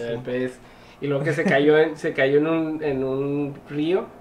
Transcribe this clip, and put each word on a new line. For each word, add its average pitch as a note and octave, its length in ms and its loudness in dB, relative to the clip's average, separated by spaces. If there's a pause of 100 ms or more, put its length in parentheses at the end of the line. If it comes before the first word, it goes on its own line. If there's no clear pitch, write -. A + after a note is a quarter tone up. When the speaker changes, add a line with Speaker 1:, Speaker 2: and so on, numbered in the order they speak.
Speaker 1:
el A#2 140 -4
Speaker 2:
¿no? B2+ 60 -12
Speaker 1:
pez. B2+ 360 -6 (420)
Y C#3+ 60 -4
luego C#3+ 160 0
que D#3 100 0
se D#3 100 0
cayó D3 340 4
en, D#3+ 200 2
se - 160 -4
cayó C#3 240 4
en D3+ 100 2
un, D#3+ 360 -2
en C3+ 200 -2
un C#3 520 -4 (140)
río E3 360 -2 (160)